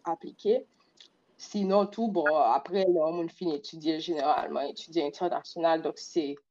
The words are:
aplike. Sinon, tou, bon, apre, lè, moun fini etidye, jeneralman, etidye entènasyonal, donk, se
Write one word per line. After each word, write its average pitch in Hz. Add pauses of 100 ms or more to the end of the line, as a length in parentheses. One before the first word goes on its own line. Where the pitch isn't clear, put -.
aplike. 453 (720)
Sinon, 196
tou, 226
bon, 156 (140)
apre, 175
lè, 175
moun 170
fini 160
etidye, 156
jeneralman, 143
etidye 160
entènasyonal, 165
donk, -
se 147 (200)